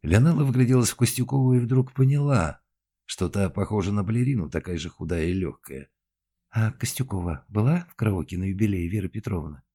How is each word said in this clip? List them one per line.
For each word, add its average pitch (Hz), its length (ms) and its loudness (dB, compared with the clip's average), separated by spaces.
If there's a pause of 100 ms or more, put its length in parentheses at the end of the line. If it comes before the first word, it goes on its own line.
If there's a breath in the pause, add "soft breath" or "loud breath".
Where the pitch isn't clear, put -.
Леонела 143 420 4
вгляделась 127 460 4
в - 60 -10
Костюкову 127 580 2
и 123 60 4
вдруг 127 320 0
поняла, 135 680 2 (420)
что - 240 -4
та 98 220 0
похожа 101 420 -2
на 104 100 0
балерину, 113 480 0
такая 85 280 -4
же 80 100 -8
худая 82 380 -4
и 90 80 0
лёгкая. 71 560 -8 (600)
«А 110 220 0
Костюкова 90 760 -6
была 131 420 0
в - 40 -20
караоке 95 440 -2
на 92 60 -4
юбилее 98 440 -2
Веры 92 200 -4
Петровны?» 78 540 -8 (120)